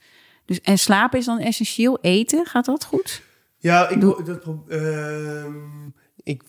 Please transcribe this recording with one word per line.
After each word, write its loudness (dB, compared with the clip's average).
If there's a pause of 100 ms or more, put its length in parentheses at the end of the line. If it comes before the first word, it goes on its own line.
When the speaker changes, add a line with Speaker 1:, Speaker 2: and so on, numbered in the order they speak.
(460)
Speaker 1:
Dus, -4
en 4
slapen 2
is -4
dan -2
essentieel, 0
eten, 2
gaat 0
dat -2
goed? -4 (360)
Speaker 2:
Ja, 4
ik 2
Speaker 1:
Doe 6
Speaker 2:
wil -8
dat -8
pro-, -12
ehm, -6 (680)
ik, -8